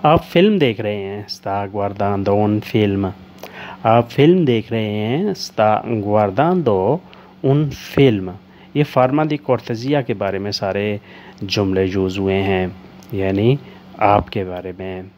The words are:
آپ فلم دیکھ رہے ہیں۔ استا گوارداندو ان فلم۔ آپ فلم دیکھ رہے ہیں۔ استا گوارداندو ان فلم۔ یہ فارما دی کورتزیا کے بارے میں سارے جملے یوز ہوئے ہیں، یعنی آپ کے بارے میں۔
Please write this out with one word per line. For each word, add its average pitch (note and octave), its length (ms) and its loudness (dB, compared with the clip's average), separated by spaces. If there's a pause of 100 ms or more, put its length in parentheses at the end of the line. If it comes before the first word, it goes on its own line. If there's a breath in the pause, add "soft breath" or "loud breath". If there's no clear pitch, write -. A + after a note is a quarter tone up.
آپ D#3+ 240 4
فلم G3 320 4
دیکھ A#2 220 2
رہے G#2 160 -2
ہیں۔ G2+ 300 -8
استا G2+ 400 -6
گوارداندو G2+ 760 0
ان G#2 160 0
فلم۔ G2+ 460 0 (760 loud breath)
آپ A#2 280 4
فلم E3 340 4
دیکھ A#2 280 0
رہے A2 180 -2
ہیں۔ A#2+ 400 -2
استا G#2+ 500 0 (240)
گوارداندو G#2+ 920 2 (460 loud breath)
ان C#3+ 280 2
فلم۔ G#2+ 600 2 (440 loud breath)
یہ D3 100 2
فارما C3+ 460 2
دی D3 60 -2
کورتزیا B2+ 640 -2
کے B2 140 -4
بارے G2 240 -4
میں G2+ 140 -6
سارے G2+ 440 -4 (460 loud breath)
جملے F#2+ 420 0
یوز F#2+ 340 -2
ہوئے F#2+ 240 0
ہیں، F#2+ 240 0 (460)
یعنی G2+ 440 2 (420 loud breath)
آپ G2+ 320 2
کے G2+ 140 -6
بارے F2+ 340 -10
میں۔ F#2 240 -10 (160)